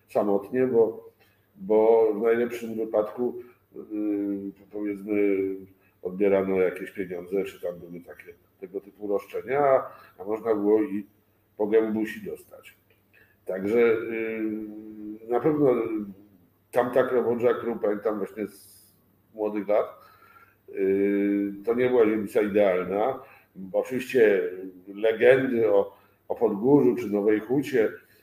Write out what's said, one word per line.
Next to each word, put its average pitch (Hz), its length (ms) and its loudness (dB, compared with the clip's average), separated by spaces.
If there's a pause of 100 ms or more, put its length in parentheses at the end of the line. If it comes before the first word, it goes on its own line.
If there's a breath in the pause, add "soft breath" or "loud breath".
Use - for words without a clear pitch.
samotnie, 110 580 0
bo 113 420 0 (500 soft breath)
bo 110 540 4
w 101 80 -4
najlepszym 117 540 -2
wypadku, 110 600 -2 (400 loud breath)
y, - 40 -16 (920)
powiedzmy, 101 680 -2 (640 soft breath)
odbierano 95 540 0
jakieś 92 360 -2
pieniądze, 92 520 -6
czy - 180 -12
tam 87 180 -8
były 87 220 -16
takie, 82 320 -20 (260)
tego 95 220 -12
typu 104 260 -16
roszczenia, 107 520 -4
a, 135 320 2 (280 loud breath)
a 92 40 -14
można 110 320 -2
było 104 260 4
i 101 240 -4 (520)
po 107 100 -2
gębusi 110 580 0
dostać. - 540 -16 (680 soft breath)
Także, 98 300 0
y, 113 600 0 (880)
na 120 100 2
pewno 147 320 2 (1000)
tamta 127 320 2
Krawodża, 120 500 2
którą 113 260 -4
pamiętam 107 380 -2
właśnie 98 300 -8
z - 460 -20 (400)
młodych 104 340 -4
lat, - 320 0 (720 soft breath)
y, 101 840 0 (120)
to 117 80 0
nie 127 160 2
była 120 160 6
dzielnica 107 360 0
idealna. 101 800 0 (540 loud breath)
Oczywiście 104 680 2 (460)
legendy 113 840 2
o, 101 260 2 (300 loud breath)
o 98 80 -4
Podgórzu 120 600 4
czy 117 140 -6
Nowej 104 300 2
Hucie, 127 520 0 (320 soft breath)